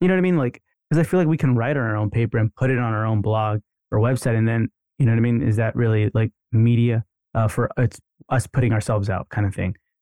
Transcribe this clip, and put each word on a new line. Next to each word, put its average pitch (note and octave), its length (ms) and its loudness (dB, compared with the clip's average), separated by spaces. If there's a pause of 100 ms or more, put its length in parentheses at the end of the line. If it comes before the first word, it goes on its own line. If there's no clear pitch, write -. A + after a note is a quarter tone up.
you F#3 80 2
know F#3 40 2
what F#3 60 2
I - 20 2
mean? F3+ 160 2
Like, B2+ 240 -4 (300)
'cause D3+ 80 2
I E3 40 2
feel F#3 160 2
like D#3+ 100 2
we D#3 80 0
can C3+ 180 2
write B2 220 0
on C3 60 -2
our A2 120 -2
own G#2+ 140 -2
paper A#2 280 -2
and A2 180 0
put C3 140 0
it C3 100 0
on A#2 140 -2
our G#2+ 120 -2
own A2 160 -2
blog G#2+ 400 -2 (300)
or A2 80 0
website. A#2+ 380 0
And A2+ 80 2
then, A2+ 220 0 (320)
you C#3+ 60 2
know A2+ 80 4
what A2+ 40 2
I A2+ 40 2
mean? A#2 200 0
Is A#2 140 0
that A2+ 220 -2
really, A2 360 0
like, A2 180 0 (200)
media, A#2 540 2 (280)
uh, A2+ 140 0
for A#2 300 -2
it's - 240 -2 (280)
us C3 180 0
putting A#2+ 260 0
ourselves G#2+ 360 -2
out F#2+ 200 -6
kind G#2 180 -2
of G2 80 -4
thing? F#2 200 -4 (260)